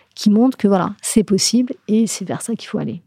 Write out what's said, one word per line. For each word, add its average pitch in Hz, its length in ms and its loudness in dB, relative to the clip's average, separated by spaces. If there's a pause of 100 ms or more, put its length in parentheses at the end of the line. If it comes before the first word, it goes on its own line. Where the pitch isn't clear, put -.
(160)
qui - 140 2
montrent 233 260 4
que - 140 0
voilà, 196 320 0
c'est - 240 2
possible 226 480 0 (160)
et 214 180 2
c'est - 160 -8
vers 170 180 -8
ça 233 140 -8
qu'il - 140 -14
faut - 80 -6
aller. 147 300 -6